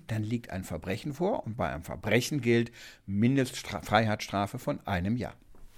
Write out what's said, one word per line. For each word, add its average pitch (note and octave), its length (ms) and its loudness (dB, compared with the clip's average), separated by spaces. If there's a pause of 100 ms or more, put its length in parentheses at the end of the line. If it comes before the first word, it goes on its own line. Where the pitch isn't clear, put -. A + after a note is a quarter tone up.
dann A2 160 -2
liegt A#2 300 -4
ein F#2 120 -4
Verbrechen F#2+ 500 -4
vor F3+ 300 0
und A2+ 140 -6
bei D#2 160 0
einem E2 80 -6
Verbrechen A#2+ 580 0
gilt A#2 320 4 (360)
Mindestfreiheitsstrafe G#2+ 1500 2
von F#2+ 260 -4
einem G2 320 2
Jahr. G2+ 160 -4 (440)